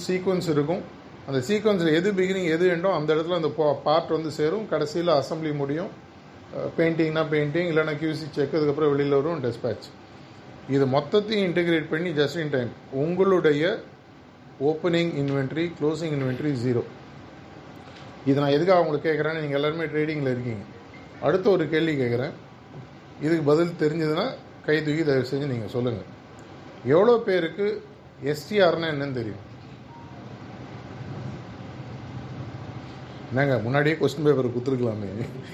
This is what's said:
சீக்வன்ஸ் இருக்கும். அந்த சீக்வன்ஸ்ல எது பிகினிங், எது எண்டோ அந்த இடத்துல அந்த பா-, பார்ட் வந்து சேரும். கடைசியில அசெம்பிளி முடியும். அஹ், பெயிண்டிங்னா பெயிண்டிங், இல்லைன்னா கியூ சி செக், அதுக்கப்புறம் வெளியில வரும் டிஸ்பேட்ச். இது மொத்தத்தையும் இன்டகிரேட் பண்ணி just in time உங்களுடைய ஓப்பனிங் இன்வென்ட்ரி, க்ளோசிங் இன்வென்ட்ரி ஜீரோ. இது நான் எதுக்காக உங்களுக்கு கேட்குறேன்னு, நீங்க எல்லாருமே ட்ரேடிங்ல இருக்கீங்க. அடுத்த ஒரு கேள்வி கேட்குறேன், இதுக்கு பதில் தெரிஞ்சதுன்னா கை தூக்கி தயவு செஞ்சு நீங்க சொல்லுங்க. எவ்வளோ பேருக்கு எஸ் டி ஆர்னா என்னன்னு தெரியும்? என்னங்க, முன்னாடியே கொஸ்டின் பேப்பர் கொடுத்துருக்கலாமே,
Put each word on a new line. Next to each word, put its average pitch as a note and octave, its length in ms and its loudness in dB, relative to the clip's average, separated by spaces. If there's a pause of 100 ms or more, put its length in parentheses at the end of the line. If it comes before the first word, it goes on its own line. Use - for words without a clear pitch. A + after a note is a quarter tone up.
சீக்வன்ஸ் F#3 420 0
இருக்கும். D3+ 320 0 (440)
அந்த C#3 120 -2
சீக்வன்ஸ்ல G3 540 2
எது F3 200 4
பிகினிங், F#3 360 0
எது E3+ 280 4
எண்டோ F#3 160 2
அந்த D#3 220 2
இடத்துல E3 200 0
அந்த D#3+ 140 0
பா-, D3 360 2
பார்ட் E3 240 4
வந்து D#3 220 -2
சேரும். E3+ 400 0
கடைசியில D#3 520 2
அசெம்பிளி D#3+ 320 -4
முடியும். C#3+ 340 -2 (640)
அஹ், - 280 -4
பெயிண்டிங்னா D#3+ 500 2
பெயிண்டிங், D3+ 400 2
இல்லைன்னா D#3 280 2
கியூ D#3 140 -2
சி D3+ 180 -6
செக், C#3 240 0
அதுக்கப்புறம் D3 440 2
வெளியில C#3+ 100 2
வரும் C#3+ 360 2
டிஸ்பேட்ச். A#2 440 -4 (800)
இது C3+ 180 4
மொத்தத்தையும் G3 640 2
இன்டகிரேட் E3+ 420 2
பண்ணி E3+ 200 -2
just D3 300 0
in D3+ 100 -4
time B2 200 0 (220)
உங்களுடைய F3 840 4 (840)
ஓப்பனிங் E3+ 500 2
இன்வென்ட்ரி, C#3+ 680 -2
க்ளோசிங் D#3 340 -2
இன்வென்ட்ரி C#3 380 -2 (120)
ஜீரோ. A#2+ 180 2 (1400)
இது C#3 140 4
நான் C#3+ 100 4
எதுக்காக F3 300 6
உங்களுக்கு D#3 300 0
கேட்குறேன்னு, D#3 300 0
நீங்க D3 140 -2
எல்லாருமே D3+ 300 0
ட்ரேடிங்ல D3+ 460 -2
இருக்கீங்க. A#2+ 340 -4 (580)
அடுத்த F3+ 280 4
ஒரு D#3+ 180 4
கேள்வி D#3 340 2
கேட்குறேன், B2 280 0 (920)
இதுக்கு D#3+ 220 2
பதில் E3 380 4
தெரிஞ்சதுன்னா D#3+ 460 2 (400)
கை D#3 160 4
தூக்கி D3+ 220 0
தயவு C3 260 4
செஞ்சு C#3+ 160 -2
நீங்க A#2+ 200 -4
சொல்லுங்க. A#2+ 340 -2 (840)
எவ்வளோ G3 340 6
பேருக்கு G3 640 0 (400)
எஸ் D3 260 -4
டி G#3 120 2
ஆர்னா E3 280 4
என்னன்னு C#3+ 240 -2
தெரியும்? A2 320 -6 (3750)
என்னங்க, C3 300 2
முன்னாடியே C#3+ 360 2
கொஸ்டின் D#3 300 0
பேப்பர் C3 220 4
கொடுத்துருக்கலாமே, A#2+ 640 -2 (440)